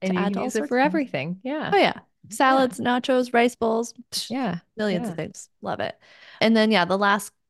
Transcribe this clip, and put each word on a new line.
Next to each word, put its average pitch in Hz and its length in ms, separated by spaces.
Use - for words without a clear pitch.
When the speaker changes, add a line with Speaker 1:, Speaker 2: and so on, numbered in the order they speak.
Speaker 1:
and 190 100
Speaker 2:
to 185 60
Speaker 1:
you - 20
Speaker 2:
add 196 60
Speaker 1:
can 202 80
Speaker 2:
to 190 60
all - 40
Speaker 1:
use 254 120
it 220 40
Speaker 2:
sorts - 80
Speaker 1:
for 240 100
Speaker 2:
of 254 40
things. - 40
Speaker 1:
everything. 190 580
Yeah. 285 300
Speaker 2:
Oh, 403 40
yeah. 262 220
Speaker 1:
Yeah. - 60
Speaker 2:
Salads, 262 500
nachos, 247 540
rice 240 220
bowls, 226 380
psh, - 180
Speaker 1:
Yeah. 220 300
Speaker 2:
millions 214 320
Speaker 1:
Yeah. - 20
Speaker 2:
of 165 60
things. - 340
Love - 180
it. - 180
And 226 160
then, 220 140
yeah, 185 140
the 185 140
last 202 340